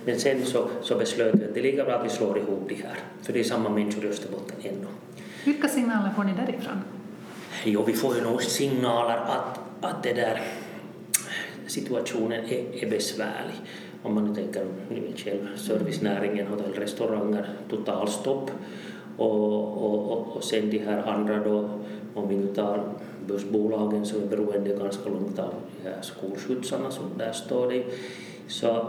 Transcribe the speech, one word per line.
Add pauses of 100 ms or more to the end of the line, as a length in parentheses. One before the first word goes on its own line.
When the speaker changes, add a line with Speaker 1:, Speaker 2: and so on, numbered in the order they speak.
Speaker 1:
men
sen
så, (140)
så
beslöt
vi
att
det
är
lika
bra
att
vi
slår
ihop
de
här, (260)
för
det
är
samma
människor
i
Österbotten
ändå. (560)
Speaker 2:
Vilka
signaler
får
ni (140)
därifrån? (840)
Speaker 1:
Jo,
vi
får
ju
nog
signaler
att, (200)
att
det
där (1300)
situationen
är,
är
besvärlig. (460)
Om
man
nu
tänker, (220)
ni
vet
själv,
servicenäringen,
hotell,
restauranger, (220)
totalstopp. (680)
Och,
och,
och,
och
sen
de
här
andra
då, (440)
om
vi
nu
tar (480)
bussbolagen
som
är
beroende
ganska
långt
av (280)
de
här
skolskjutsarna
som (140)
där
står
det. (680)
Så,